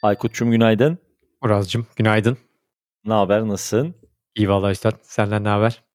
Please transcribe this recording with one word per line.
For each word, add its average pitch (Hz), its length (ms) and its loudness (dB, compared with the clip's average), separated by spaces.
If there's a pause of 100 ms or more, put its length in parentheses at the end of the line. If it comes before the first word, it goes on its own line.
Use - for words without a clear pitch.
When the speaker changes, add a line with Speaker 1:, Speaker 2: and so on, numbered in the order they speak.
Speaker 1:
Aykut'cum 110 480 -2
günaydın. 113 480 2 (460)
Speaker 2:
Uraz'cım 104 420 -2 (100)
günaydın. 110 400 2 (680)
Speaker 1:
Ne 107 80 -4
haber, 104 360 2
nasılsın? 113 460 -4 (400)
Speaker 2:
İyi 104 140 0
vallahi 98 240 2
üstad, 110 200 -2 (100)
senden 104 420 -4
ne 104 40 -2
haber? 104 340 -2 (120)